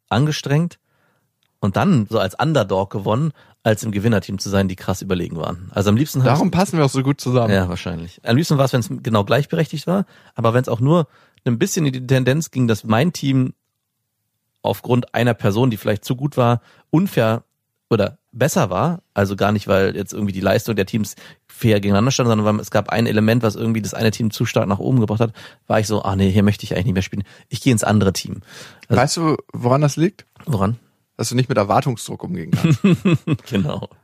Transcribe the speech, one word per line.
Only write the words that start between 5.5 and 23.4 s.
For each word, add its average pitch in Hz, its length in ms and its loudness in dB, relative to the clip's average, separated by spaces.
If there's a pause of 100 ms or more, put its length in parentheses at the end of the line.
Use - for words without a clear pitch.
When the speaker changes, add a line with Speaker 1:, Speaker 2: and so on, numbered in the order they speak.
Speaker 1:
Also 104 180 0
am 104 60 4
liebsten 143 240 -2
hab 127 120 4
Speaker 2:
Darum 190 140 2
Speaker 1:
ich 165 60 -2
Speaker 2:
passen 180 240 0
wir 151 80 4
auch 135 40 2
so 135 140 -2
gut 139 180 -2
zusammen. 120 320 0
Speaker 1:
Ja, 92 160 2
wahrscheinlich. 87 560 -8
Am 113 100 2
liebsten 160 220 2
war's, 135 160 2
wenn's 120 180 -2
genau 113 320 0
gleichberechtigt 147 640 -2
war, 185 180 0 (300)
aber 113 180 2
wenn's 127 140 2
auch 113 140 -2
nur 156 260 4 (380)
ein 117 140 0
bisschen 180 260 0
in 135 80 0
die 127 120 -8
Tendenz 131 440 2
ging, 127 180 0
dass 113 160 0
mein 117 300 2
Team 135 400 0 (1080)
aufgrund 120 500 -2
einer 117 200 2
Person, 113 360 0
die 107 80 -2
vielleicht 107 280 -4
zu 131 100 -4
gut 143 220 -6
war, 120 240 2 (280)
unfair 123 540 0 (460)
oder 101 280 0 (140)
besser 123 380 0
war, 135 340 -2 (100)
also 101 220 0
gar 98 160 2
nicht, 107 160 -2
weil 98 280 2
jetzt 101 180 -8
irgendwie 101 200 -4
die 98 80 -8
Leistung 104 340 0
der 98 120 0
Teams 110 280 -4 (320)
fair 110 320 2
gegeneinander 101 320 2
stand, 131 160 0
sondern 107 180 2
weil 107 160 2
es - 100 -12
gab 104 180 0
ein 113 160 0
Element, 110 380 2